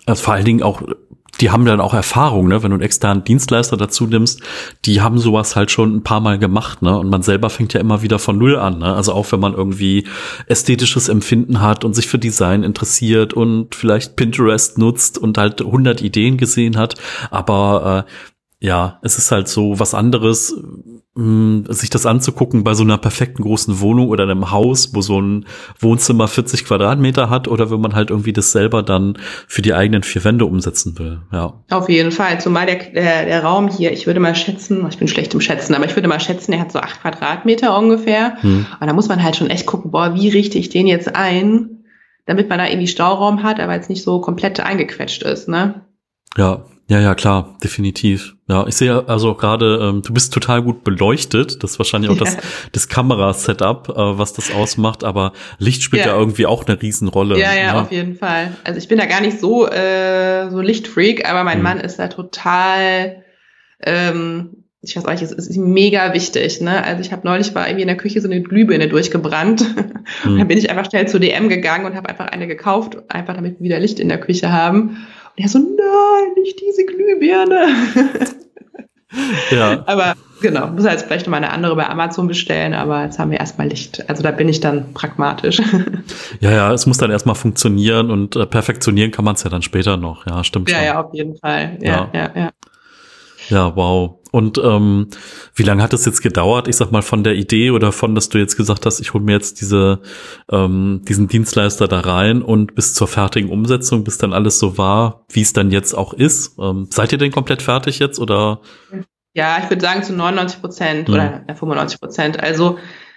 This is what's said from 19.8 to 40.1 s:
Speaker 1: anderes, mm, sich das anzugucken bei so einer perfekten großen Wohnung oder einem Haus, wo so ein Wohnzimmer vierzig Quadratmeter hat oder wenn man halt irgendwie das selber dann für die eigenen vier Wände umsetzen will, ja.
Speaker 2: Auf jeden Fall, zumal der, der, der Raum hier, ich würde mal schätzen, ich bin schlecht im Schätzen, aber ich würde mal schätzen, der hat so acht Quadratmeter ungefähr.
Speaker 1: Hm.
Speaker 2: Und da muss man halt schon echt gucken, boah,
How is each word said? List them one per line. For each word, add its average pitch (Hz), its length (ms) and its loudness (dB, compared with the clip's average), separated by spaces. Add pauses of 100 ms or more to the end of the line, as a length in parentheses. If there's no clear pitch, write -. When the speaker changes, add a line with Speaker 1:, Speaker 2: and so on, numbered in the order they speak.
Speaker 1:
anderes, 113 600 2 (580)
mm, 110 560 2
sich 107 220 -4
das 120 160 0
anzugucken 123 560 2
bei 110 100 2
so 107 100 2
einer 107 140 4
perfekten 123 460 -2
großen 104 380 0
Wohnung 120 280 4
oder 104 140 2
einem 95 260 -2
Haus, 117 460 2
wo 104 60 0
so 98 200 0
ein 101 240 -2 (340)
Wohnzimmer 113 480 4
vierzig - 380 -2
Quadratmeter 131 640 2
hat 123 180 0
oder 110 220 0
wenn 110 120 0
man 110 120 0
halt 107 160 2
irgendwie 107 240 -2
das 107 180 0
selber 110 300 2
dann 98 380 0 (280)
für - 140 -4
die 101 140 2
eigenen 104 260 2
vier - 220 -6
Wände 113 220 4
umsetzen 87 520 -2
will, 82 240 -8 (100)
ja. 85 220 -4 (160)
Speaker 2:
Auf 185 180 0
jeden 165 240 4
Fall, 175 300 -2
zumal 175 240 0
der, 180 120 0
der, 165 480 0
der 165 180 0
Raum 190 240 2
hier, 180 240 0
ich - 160 -6
würde 175 120 2
mal 170 140 2
schätzen, 185 560 -4
ich - 80 -12
bin 156 100 0
schlecht 151 280 -2
im 147 60 0
Schätzen, - 340 0
aber 143 100 0
ich 143 100 -4
würde 196 120 0
mal 151 120 2
schätzen, 180 320 -6
der 170 100 0
hat 165 100 -6
so - 80 -4
acht - 220 -10
Quadratmeter 190 760 0
ungefähr. 220 640 2
Speaker 1:
Hm. 101 240 2 (140)
Speaker 2:
Und 151 80 -4
da 151 60 0
muss 208 140 2
man 185 140 0
halt 160 140 0
schon 143 160 0
echt 175 160 -4
gucken, - 240 -6
boah, 170 240 0